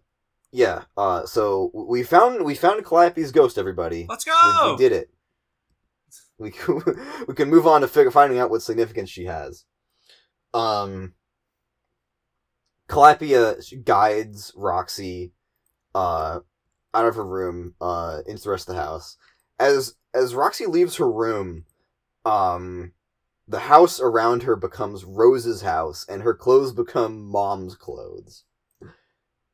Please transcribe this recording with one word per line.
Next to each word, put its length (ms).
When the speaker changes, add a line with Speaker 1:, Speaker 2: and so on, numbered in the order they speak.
Speaker 1:
yeah, 340
uh, 300
so 460
w-, 180
we 120
found, 420
we 100
found 300
Calliope's 480
ghost, 260
everybody. 500
Speaker 2:
Let's 180
Speaker 1:
We, 60
we 200
Speaker 2:
go! 240
Speaker 1:
did 160
it. 180
We, 140
<laughs> 380
we 60
can 160
move 160
on 140
to 80
fig-, 240
finding 260
out 120
what 120
significance 480
she 140
has. 400
Um, 600
Calliope, 460
uh, 280
she 140
guides 800
Roxy, 800
uh, 460
out 120
of 100
her 100
room, 540
uh, 460
into 180
the 60
rest 180
of 80
the 60
house. 340
As, 360
as 200
Roxy 320
leaves 300
her 140
room, 540
um, 680
the 120
house 400
around 420
her 140
becomes 480
Rose's 580
house, 460
and 140
her 120
clothes 380
become 520
Mom's 500
clothes. 720